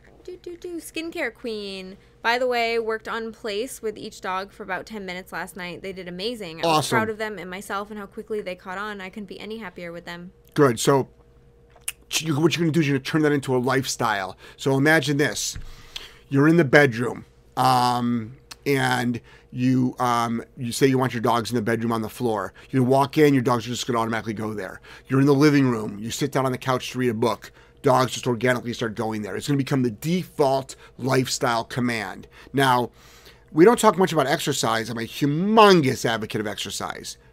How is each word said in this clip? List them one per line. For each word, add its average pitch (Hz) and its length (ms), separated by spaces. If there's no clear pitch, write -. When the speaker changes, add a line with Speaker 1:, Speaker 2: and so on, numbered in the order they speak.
Speaker 1:
do, 359 140
do, 349 180
do. 349 220
Skincare 320 560
Queen. 196 640
"By 233 160
the 254 100
way, 233 300
worked 220 300
on 226 240
place 214 500
with 214 160
each - 240
dog 190 300
for - 100
about 185 240
ten 208 200
minutes 180 280
last 175 240
night. 175 240
They 190 120
did 180 140
amazing. 180 560
I 165 40
was 160 100
Speaker 2:
Awesome. 190 200
Speaker 1:
proud 220 120
of 214 80
them 214 220
and 175 100
myself 202 400
and 214 100
how 202 60
quickly 208 360
they 185 140
caught 185 220
on. 202 240
I 190 80
couldn't 196 180
be 185 120
any 214 180
happier 180 340
with 170 140
them." 175 260
Speaker 2:
Good. 127 260
So 139 300
ch-, - 120
you, 160 180
what 156 160
you're 160 80
gonna 165 80
do 139 100
is 143 60
you're 139 100
gonna 131 60
turn 156 200
that 147 80
into 139 240
a 127 40
lifestyle. 120 800
So 135 200
imagine 147 400
this. 127 400
You're 139 180
in 165 100
the 170 60
bedroom, 123 640
um, 123 800
and 127 560
you, 127 460
um, 117 460
you 123 140
say 147 140
you 131 140
want 127 120
your 113 120
dogs 117 260
in 120 60
the 120 80
bedroom 113 280
on 113 120
the 107 60
floor. 110 440
You 131 140
walk 135 340
in, 147 160
your 135 80
dogs 120 240
are 120 40
just 120 180
gonna 120 100
automatically 113 380
go 107 180
there. 98 260
You're 131 140
in 139 40
the 143 80
living 143 340
room. 107 300
You 110 140
sit 139 200
down 135 140
on 131 60
the 127 80
couch 127 320
to 127 80
read 123 100
a 113 60
book. 110 360
Dogs 127 300
just - 160
organically 120 460
start 110 200
going 110 300
there. 98 120
It's 107 120
gonna 143 100
become 135 240
the 123 80
default 139 840
lifestyle 123 640
command. 107 640
Now, 127 380
we 160 140
don't 165 140
talk 202 180
much 185 160
about 143 140
exercise. 120 640
I'm 117 80
a - 20
humongous 165 1040
advocate 110 360
of 104 40
exercise. - 720